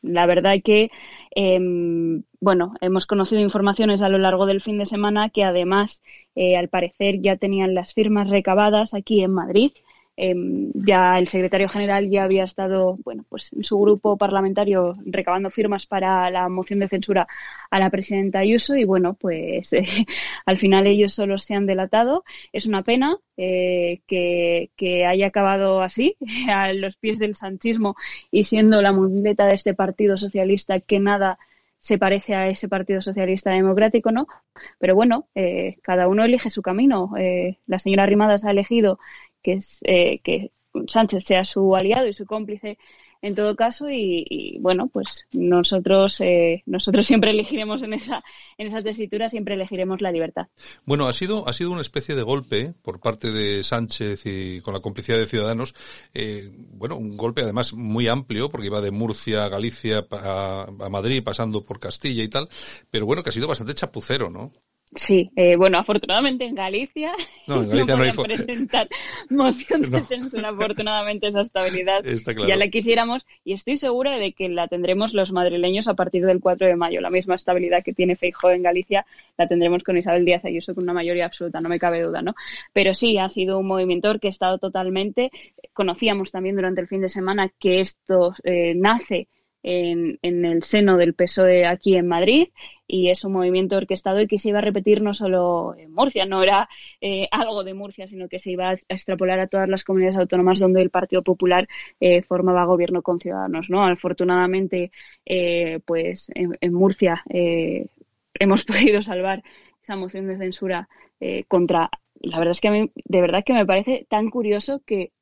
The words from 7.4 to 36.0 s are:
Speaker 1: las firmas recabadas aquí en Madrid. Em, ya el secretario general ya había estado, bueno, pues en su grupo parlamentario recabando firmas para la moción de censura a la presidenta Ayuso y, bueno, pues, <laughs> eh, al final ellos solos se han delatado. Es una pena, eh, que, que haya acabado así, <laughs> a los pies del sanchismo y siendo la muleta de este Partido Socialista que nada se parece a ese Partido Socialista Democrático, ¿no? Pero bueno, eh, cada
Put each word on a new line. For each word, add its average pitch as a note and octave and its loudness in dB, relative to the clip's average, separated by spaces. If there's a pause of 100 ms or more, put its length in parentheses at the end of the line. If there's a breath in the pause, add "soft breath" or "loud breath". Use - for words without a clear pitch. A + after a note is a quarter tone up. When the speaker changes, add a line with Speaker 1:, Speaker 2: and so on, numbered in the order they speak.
Speaker 1:
las F#3 -4
firmas G#3 2
recabadas G#3 4
aquí G#3 2
en F#3 2
Madrid. G3+ 2 (500 soft breath)
Em, F#3 -2
ya F#3 4
el F#3 2
secretario F#3+ 0
general G3+ -2
ya G3 2
había F#3+ 2
estado, F#3+ -2
bueno, A3+ -10
pues - -12
en G#3 -6
su G#3 -2
grupo G3+ 4
parlamentario G3 0 (100)
recabando F#3+ -2
firmas G#3 -2
para F#3 0
la F3+ -2
moción F#3 -4
de G3 -2
censura F#3+ -2 (440 loud breath)
a G3 0
la F#3+ 2
presidenta G3 -2
Ayuso A3+ 2
y, B3+ 4
bueno, F#3+ 2
pues, F3 -4
<laughs> - -
eh, F#3+ 2 (580 loud breath)
al F#3+ 0
final G3 6
ellos G3+ 4
solos G3 -2
se G#3 -8
han G3+ 0
delatado. G#3+ 0 (280 loud breath)
Es G#3+ -6
una G3+ -2
pena, C4 0 (220)
eh, F3+ -2
que, F3 -2
que F3+ 0
haya F#3+ 2
acabado G3 2
así, A3+ 0
<laughs> B3 -6
a G3 0
los F#3+ -6
pies A3 -4
del G#3+ -2
sanchismo G3+ -4 (340 loud breath)
y G#3 4
siendo G#3+ 6
la G3 6
muleta G3+ 2
de G3 6
este G3 -2
Partido G3 2
Socialista G3 0
que G3 0
nada G3 2 (400 soft breath)
se - 0
parece G3 0
a F#3+ 0
ese F#3+ -4
Partido F#3+ -2
Socialista F#3+ -2
Democrático, F#3+ 4
¿no? A3+ 0 (520 loud breath)
Pero F#3 4
bueno, A#3 4
eh, F#3 -2
cada F3+ 2